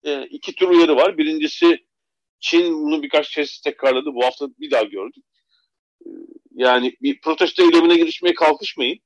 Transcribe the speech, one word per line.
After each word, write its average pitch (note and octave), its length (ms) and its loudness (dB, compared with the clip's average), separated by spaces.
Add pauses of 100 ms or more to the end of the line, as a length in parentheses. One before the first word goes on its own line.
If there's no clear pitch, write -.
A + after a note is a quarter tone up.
e, C#3 240 -8
iki - 280 -14
tür F#3 120 0
uyarı E3+ 280 6
var. E3 220 2
Birincisi D#3 680 -2 (540)
Çin E3+ 340 0
bunu D3+ 300 -4
birkaç D3 320 -2
kez D3 260 -6
tekrarladı. C#3 520 -2
Bu B2 120 -2
hafta C3+ 220 -4 (120)
bir D3 120 -10
daha A#2 120 0
gördük. G2+ 420 -10 (800)
E, - 40 -18 (460)
yani B2 460 0
bir C#3 200 -4
protesto F3 420 0
eylemine E3+ 320 6
girişmeye E3 380 0
kalkışmayın. D#3 720 -2